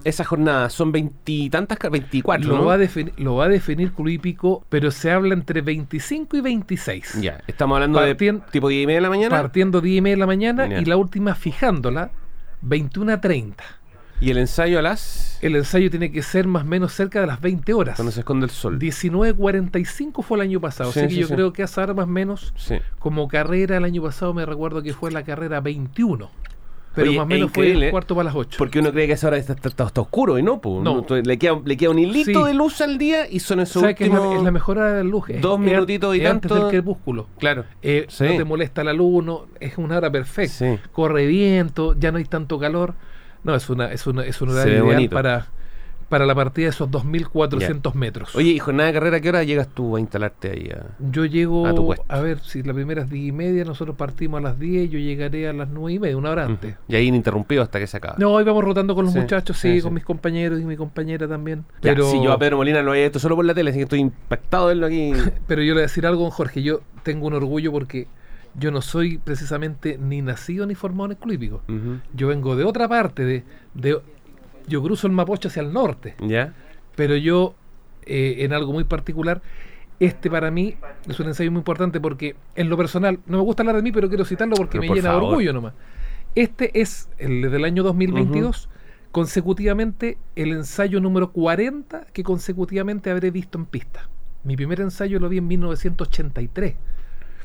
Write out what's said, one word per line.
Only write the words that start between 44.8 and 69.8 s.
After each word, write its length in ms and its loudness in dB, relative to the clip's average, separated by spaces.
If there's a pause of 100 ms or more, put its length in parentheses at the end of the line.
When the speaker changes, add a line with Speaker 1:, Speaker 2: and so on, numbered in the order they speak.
Speaker 2:
ideal 160 6
Speaker 1:
bonito. 180 4
Speaker 2:
para, 320 0 (640)
para 180 4
la 80 4
partida 320 2
de 40 2
esos 200 -2
dos 140 -2
mil 240 -2
cuatrocientos 680 0
Speaker 1:
Ya. 60 -2
Speaker 2:
metros. 340 -6
Speaker 1:
Oye, 160 6
¿y 80 4
jornada 300 2
de 60 2
carrera 260 2
qué 80 0
hora 160 2
llegas 240 0
tú 280 -2
a 40 0
instalarte 500 -4
ahí 240 -8
a, 120 -10 (120)
Speaker 2:
Yo 260 -2
llego, 420 2
Speaker 1:
a 80 2
tu 120 6
puesto? 220 0
Speaker 2:
a 120 -2
ver, 200 -2
si 240 -6
la 100 -4
primera 280 -4
es 80 -6
diez 180 -6
y 40 -4
media, 320 0
nosotros 320 -8
partimos 420 -2
a 40 -2
las 160 0
diez, 320 0
yo 80 -2
llegaré 500 -2
a 40 -4
las 160 -6
nueve 260 -6
y 60 -2
media, 160 0
una 140 -2
hora 140 -2
Speaker 1:
Ujú. 100 -2
Speaker 2:
antes. 200 -8 (140)
Speaker 1:
Y 80 0
ahí 100 6
ininterrumpido 560 2
hasta 160 -2
que 80 -4
se 100 -8
acaba. 220 -8
Speaker 2:
No, 140 4
hoy 100 6
vamos 220 2
rotando 320 0
con 80 2
los 100 2
Speaker 1:
Sí, 60 4
Speaker 2:
muchachos, 360 0
Speaker 1:
sí, 140 2
Speaker 2:
sí, 60 6
Speaker 1:
sí. 60 4
Speaker 2:
con 120 -2
mis 100 -4
compañeros 560 -2
y 40 -4
mi 120 -6
compañera 520 -6
también. 320 -6 (200)
Speaker 1:
Ya, 120 4
Speaker 2:
Pero 180 4
Speaker 1:
sí, 120 4
yo 100 6
a 60 4
Pedro 180 4
Molina 260 4
lo 80 2
había 140 4
visto 160 0
solo 160 2
por 80 4
la 100 4
tele, 160 2
así 80 0
que 60 0
estoy 160 0
impactado 680 0
de 60 4
verlo 140 0
aquí. 240 0
Speaker 2:
<laughs> 340 2
Pero 160 0
yo 60 2
le 60 4
voy 80 4
a 40 2
decir 220 0
algo, 140 2
don 100 -2
Jorge, 320 -4
yo 160 0 (240)
tengo 240 -4
un 60 -2
orgullo 360 -2
porque 380 -6 (460)
yo 180 -2
no 100 -2
soy 360 -2
precisamente 800 -4